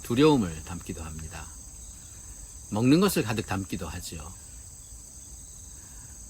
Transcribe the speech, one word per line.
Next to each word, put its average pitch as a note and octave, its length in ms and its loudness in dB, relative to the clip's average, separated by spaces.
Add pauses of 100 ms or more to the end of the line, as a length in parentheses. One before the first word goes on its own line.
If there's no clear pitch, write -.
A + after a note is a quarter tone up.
두려움을 A#2 600 6
담기도 E2+ 400 -8
합니다. D#2 420 -8 (1200)
먹는 B2+ 320 8
것을 F3+ 220 6
가득 A2 220 0
담기도 F#2+ 440 -2
하지요. E2+ 420 -8 (2000)